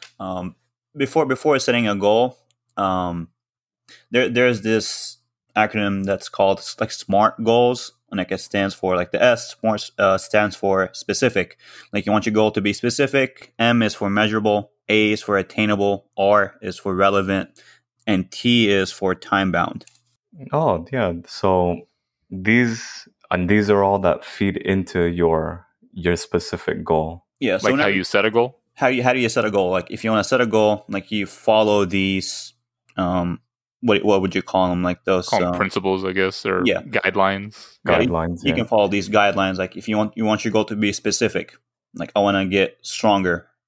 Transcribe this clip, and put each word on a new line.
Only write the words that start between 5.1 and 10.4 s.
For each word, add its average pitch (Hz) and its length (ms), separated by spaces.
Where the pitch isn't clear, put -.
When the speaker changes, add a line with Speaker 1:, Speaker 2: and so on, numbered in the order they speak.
Speaker 1:
acronym 101 480
that's 95 240
called 98 300
s-, - 200
like, 113 120
smart 104 520
goals, 120 500
and, 98 80
like, 92 140
it 92 60
stands 98 360
for, 92 220
like, 87 160
the - 100
S, 120 360
smart, 107 400
uh, 95 200
stands 104 380